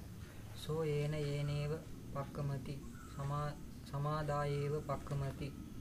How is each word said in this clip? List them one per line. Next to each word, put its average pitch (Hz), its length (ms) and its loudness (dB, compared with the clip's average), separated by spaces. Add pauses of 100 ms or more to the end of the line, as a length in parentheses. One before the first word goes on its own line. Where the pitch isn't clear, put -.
(520)
සෝ 156 320 0
යේන 147 320 4
යේනේව 147 560 2 (380)
පක්කමති 139 680 0 (340)
සමා-, 147 460 0 (260)
සමාදායේව 143 1000 2
පක්කමති. 139 680 0 (320)